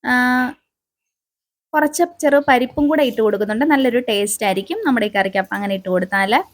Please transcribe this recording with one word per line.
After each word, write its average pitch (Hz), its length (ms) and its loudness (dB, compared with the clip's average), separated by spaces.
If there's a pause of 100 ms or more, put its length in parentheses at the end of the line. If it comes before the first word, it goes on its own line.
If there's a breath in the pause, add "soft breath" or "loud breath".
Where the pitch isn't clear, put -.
ആ, 247 80 0 (1600)
കുറച്ച് 302 300 0 (160)
ചെറു 285 280 4
പരിപ്പും 262 400 2
കൂടെ 302 160 2
ഇട്ട് 226 180 0
കൊടുക്കുന്നുണ്ട്. 214 440 0
നല്ലൊരു 262 340 2 (100)
ടേസ്റ്റ് 208 360 -2
ആയിരിക്കും 202 400 -2
നമ്മുടെ 240 200 2
ഈ 214 40 -4
കറിക്ക്. 196 280 -2
അപ്പം 190 180 -4
അങ്ങനെ 202 200 -4
ഇട്ട് 190 140 -8
കൊടുത്താൽ 196 540 0 (100)